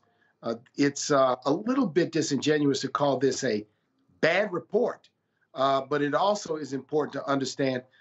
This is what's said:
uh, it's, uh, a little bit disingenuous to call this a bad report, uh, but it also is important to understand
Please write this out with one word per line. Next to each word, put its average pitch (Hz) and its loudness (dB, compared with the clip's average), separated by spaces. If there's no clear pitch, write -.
uh, 120 -4
it's, 143 0
uh, 131 4
a 139 2
little 226 0
bit 160 0
disingenuous 147 0
to 135 -4
call 139 0
this 127 0
a 107 -2
bad 180 2
report, 196 -4
uh, 135 2
but 143 -2
it 143 0
also 175 0
is 139 -10
important 139 -2
to 143 -4
understand 131 0